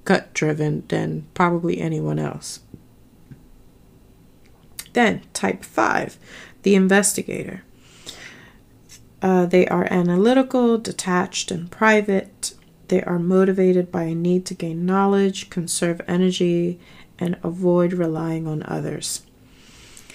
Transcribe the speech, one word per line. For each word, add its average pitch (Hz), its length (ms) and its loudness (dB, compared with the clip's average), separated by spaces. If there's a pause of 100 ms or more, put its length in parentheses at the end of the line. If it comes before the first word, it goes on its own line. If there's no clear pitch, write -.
gut-driven 151 840 -2
than 156 460 -4
probably 175 480 0
anyone 156 360 -4
else. 147 420 -8 (2250)
Then, 202 260 2 (140)
type 190 300 -4
five, - 520 -2 (460)
the 196 120 4
investigator. 190 880 0 (1600)
Uh, 185 220 4
they 180 220 4
are 180 260 0
analytical, 226 880 2
detached, 185 720 -4
and 175 200 -8
private. 208 840 0 (340)
They 185 140 2
are 175 160 -2
motivated 185 720 4
by 170 120 -2
a 165 100 -4
need 175 320 0
to - 80 -10
gain 170 320 -6
knowledge, 196 640 2
conserve 170 580 -4
energy, 175 720 0 (380)
and 175 240 -4
avoid 175 500 2
relying 160 540 -2
on 156 200 -4
others. 156 560 -8 (920)